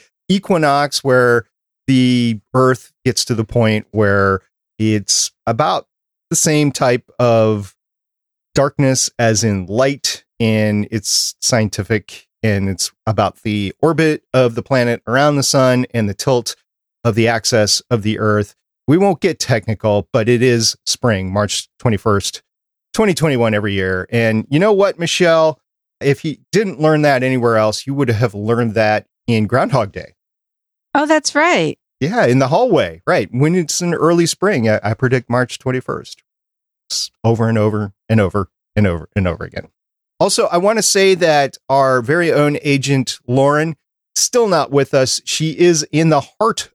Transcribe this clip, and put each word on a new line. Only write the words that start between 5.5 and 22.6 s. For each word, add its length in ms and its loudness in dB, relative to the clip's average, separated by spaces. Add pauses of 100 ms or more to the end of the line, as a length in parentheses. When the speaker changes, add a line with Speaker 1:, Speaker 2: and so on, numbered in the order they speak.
Speaker 1:
the 80 -2
same 340 2
type 480 -2
of 560 2 (800)
darkness 540 0 (100)
as 240 0
in 220 -2
light, 580 -4 (160)
and 520 0
it's 500 -4
scientific, 880 -4 (120)
and 280 -2
it's 220 -6 (140)
about 380 -2
the 380 -4
orbit 420 0 (100)
of 220 2
the 80 -6
planet 420 -2
around 300 0
the 80 0
sun 500 0
and 140 -2
the 60 -6
tilt 420 -2 (480)
of 120 0
the 120 2
axis 540 0 (100)
of 120 -2
the 140 -2
earth. 380 -2 (320)
We 100 4
won't 240 2
get 180 -2
technical, 720 -2
but 160 0
it 140 2
is 440 0
spring, 460 -2
March 360 -4 (120)
twenty-first, 600 -2 (520)